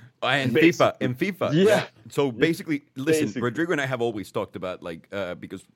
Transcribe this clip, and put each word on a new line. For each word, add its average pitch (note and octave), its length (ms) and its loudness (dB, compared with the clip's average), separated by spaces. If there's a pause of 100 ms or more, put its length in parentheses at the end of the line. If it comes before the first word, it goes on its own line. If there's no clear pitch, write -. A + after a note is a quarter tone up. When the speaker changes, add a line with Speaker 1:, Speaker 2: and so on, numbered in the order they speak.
(240)
Speaker 1:
And C3 300 0
Speaker 2:
Basi-, E3 240 6
Speaker 1:
fifa, - 240 4
and B2+ 160 -2
fifa. F3 340 -4
Speaker 2:
Yeah. F#3+ 360 4 (220)
Speaker 1:
So C#3+ 220 0
basically, D#3 520 -2 (120)
listen, D#3 300 2
Speaker 2:
Basically. A2+ 160 -4
Speaker 1:
Rodrigo B2 300 -2
and D3 100 0
I C3+ 60 -2
have C3 140 -4
always A2 300 -4
talked G#2 240 -6
about, F2+ 280 -8
like, E2+ 280 -12
uh, F#2+ 220 -4
because F2 320 -14 (100)